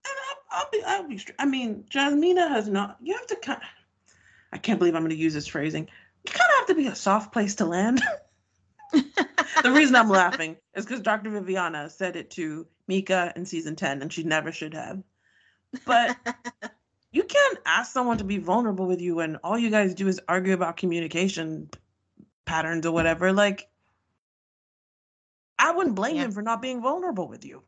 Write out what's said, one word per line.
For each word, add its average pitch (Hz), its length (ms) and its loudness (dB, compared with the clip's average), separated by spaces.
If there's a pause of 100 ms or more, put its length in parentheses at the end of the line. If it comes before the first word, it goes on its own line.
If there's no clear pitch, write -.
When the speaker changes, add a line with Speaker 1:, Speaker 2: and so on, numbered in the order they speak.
Speaker 1:
And 539 80 -6 (380)
I'll, - 80 -2
I'll 571 100 -6
be, 440 160 -2
I'll 370 220 -4
be 220 100 -10
str-, - 200 -14
I 277 80 -2
mean, 254 440 -2
Jasmina 302 580 4
has 220 200 0
not, 202 340 -2
you 311 120 -4
have 480 140 -10
to 415 80 -4
kind, - 240 -8 (920)
I - 60 -12
can't 208 200 0
believe 175 160 4
I'm 160 80 0
gonna 160 120 0
use 160 200 0
this 147 120 -6
phrasing. 156 420 -4 (380)
You - 60 -10
kinda 698 120 4 (140)
have 494 100 2
to 381 60 4
be 294 120 2
a 233 80 -2
soft 214 380 0
place 208 240 0
to - 80 0
land. 196 420 2
<laughs> 719 60 -2 (1500)
The 254 100 4
reason 277 240 8
I'm 226 140 6
laughing 175 460 2 (180)
is 214 100 -6
'cause 233 160 -8
Doctor 214 300 -2
Viviana 180 600 -4
said 165 260 -6
it - 160 -12
to 160 340 -8 (200)
Mika 190 480 0
in 175 120 -8
season 160 300 -8
ten, 139 260 -4
and 156 100 -8
she 165 100 -8
never 156 300 -2
should 156 220 -10
have. 190 280 -10 (840)
But 240 380 4
<laughs> - 880 -12
you 311 120 0
can't 571 420 2
ask 196 260 2
someone 240 260 0
to 208 60 -4
be 196 140 -4
vulnerable 185 480 0
with 180 140 0
you 175 160 -2
when 160 200 -2
all 190 220 -4
you 233 120 0
guys 208 240 2
do 196 120 -2
is 190 220 0
argue 185 240 2
about 170 240 0
communication 165 960 -4
p-, - 60 -20 (680)
patterns 160 420 -2
or 165 60 0
whatever. 165 400 2
Like, 202 360 2 (1900)
I 311 140 4
wouldn't 339 240 0
blame 240 200 -2
Speaker 2:
Yeah. 285 100 -2
Speaker 1:
him 220 60 -4
for 202 100 -6
not 226 200 -2
being 254 200 -6
vulnerable 269 460 -4
with 110 160 -18
you - 240 -18